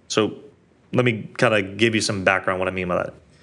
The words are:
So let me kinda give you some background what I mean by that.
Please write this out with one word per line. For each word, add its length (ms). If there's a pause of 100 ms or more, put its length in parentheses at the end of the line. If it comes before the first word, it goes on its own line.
So 280 (580)
let 120
me 220 (100)
kinda 240
give 340
you 60
some 220
background 360
what 80
I 40
mean 160
by 100
that. 160 (300)